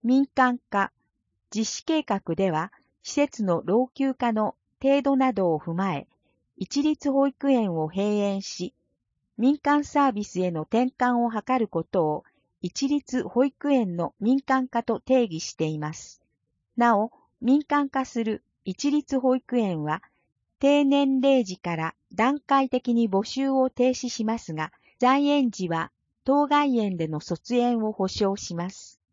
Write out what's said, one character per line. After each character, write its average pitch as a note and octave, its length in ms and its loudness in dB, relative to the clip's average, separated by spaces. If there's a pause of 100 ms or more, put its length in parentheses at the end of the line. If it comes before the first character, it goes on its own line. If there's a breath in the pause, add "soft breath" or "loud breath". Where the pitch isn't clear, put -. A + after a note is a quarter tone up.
民 C4 240 4
間 B3 320 2
化、 - 360 -4 (600)
実 G#3+ 260 -4
施 - 60 -16
計 D#4 180 0
画 G3 300 -4
で F#3+ 180 0
は、 D#3+ 200 -4 (320 soft breath)
施 - 100 -12
設 C#4+ 300 0
の F3 220 2
老 A#3 280 2
朽 C4+ 200 -2
化 A#3+ 180 -2
の G#3+ 240 -2 (260)
程 C#4 200 4
度 C#4 160 2
な C4 160 2
ど F#3 200 2
を D3+ 60 0
踏 E3 140 -6
ま F#3 200 -2
え、 C#3 140 -8 (500)
一 C#4 260 -4
律 D4+ 280 0
保 C#4 160 4
育 C#4 240 -2
園 G#3+ 240 2
を D#3 140 -2
閉 F#3 140 -2
園 G3+ 380 0
し、 - 320 -10 (640)
民 C4+ 200 2
間 D4 260 0
サ C#4+ 260 2
ー - 40 -2
ビ G#3 100 -4
ス - 180 -8
へ F3+ 100 0
の D#3+ 100 -4
転 A#3 240 0
換 B3 320 0
を A#3+ 120 0
図 A3+ 300 -2
る G#3+ 80 0
こ D#3+ 160 -4
と F3 220 0
を D3+ 180 -2 (380)
一 A3+ 260 -4
律 C4 360 -2
保 B3+ 220 0
育 C#4+ 260 -4
園 G#3 260 0
の E3+ 220 -4
民 C4 220 2
間 C4 260 -2
化 A#3 160 -4
と - 160 -2
定 B3+ 240 2
義 E3 160 -6
し - 140 -12
て D#3+ 120 -4
い D#3 140 -4
ま D3+ 140 -6
す。 - 280 -20 (560)
な A#3 200 4
お、 G#3+ 140 -2 (300 soft breath)
民 C#4+ 220 2
間 C#4+ 260 -2
化 C4+ 160 -4
す A3+ 180 -4
る G#3+ 200 -4 (200)
一 A3+ 280 -2
律 C#4 280 0
保 B3+ 160 2
育 B3 220 -4
園 F3+ 260 -2
は、 D3+ 180 -4 (580 soft breath)
低 C#4+ 240 4
年 C#4 360 2
齢 C4 240 4
児 F3+ 140 -8
か E3+ 180 -4
ら D#3+ 200 -6 (180)
段 C4 260 0
階 C4+ 300 2
的 B3+ 240 -2
に A#3 160 2
募 G3 140 0
集 C4+ 260 -4
を C4 200 2
停 B3+ 220 2
止 B3+ 180 -6
し A#3 140 -6
ま A3+ 140 -2
す F3 160 -12
が、 D#3 180 -6 (260 soft breath)
在 C#4 300 4
園 C#4+ 240 2
児 F#3 160 -6
は E3 240 -4 (340)
当 C#4+ 220 2
該 C#4+ 300 2
園 G3+ 180 0
で E3 120 -4
の D#3 120 -4
卒 - 360 -6
園 A#3+ 280 2
を G#3+ 80 -2
保 F#3+ 160 -2
証 G3 280 0
し F3+ 200 -10
ま F3 140 -6
す。 - 300 -20 (120)